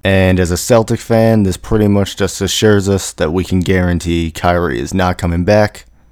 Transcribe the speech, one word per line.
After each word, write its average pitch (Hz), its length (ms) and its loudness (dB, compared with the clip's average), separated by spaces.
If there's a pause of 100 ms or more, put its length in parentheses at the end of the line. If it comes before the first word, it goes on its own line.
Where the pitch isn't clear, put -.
And 95 340 4
as 90 120 0
a 90 80 -2
Celtic 113 420 0
fan, 113 440 2
this 92 120 -2
pretty 107 320 0
much 101 260 0
just - 280 -4
assures 101 480 2
us 98 240 -2
that 80 180 -2
we 92 100 -2
can 92 180 -2
guarantee 85 680 -2
Kyrie 87 500 -2
is 76 120 -8
not 90 240 0
coming 87 280 -2
back, 104 420 0 (260)